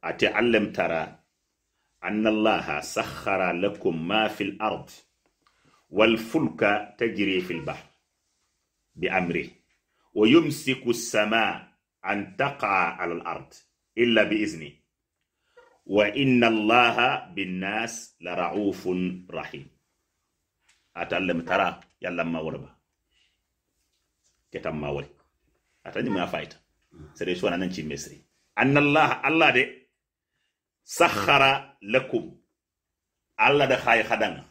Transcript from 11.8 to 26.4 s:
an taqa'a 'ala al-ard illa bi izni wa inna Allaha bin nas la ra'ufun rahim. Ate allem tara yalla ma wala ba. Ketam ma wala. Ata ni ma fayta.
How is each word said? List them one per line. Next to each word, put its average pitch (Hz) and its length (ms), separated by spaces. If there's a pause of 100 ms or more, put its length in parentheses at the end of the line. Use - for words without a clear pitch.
an 95 340
taqa'a 95 600
'ala 87 240
al-ard 85 280 (460)
illa 113 300
bi 107 160
izni 80 280 (1160)
wa 104 280
inna 127 360
Allaha 117 840
bin 92 260
nas 110 600
la 87 140
ra'ufun 90 960
rahim. 73 380 (1300)
Ate 87 200
allem 85 320
tara 92 320 (220)
yalla 87 240
ma 82 180
wala 78 160
ba. 67 120 (1800)
Ketam 78 260
ma 73 120
wala. 71 160 (800)
Ata 101 180
ni - 80
ma 90 160
fayta. 78 300 (580)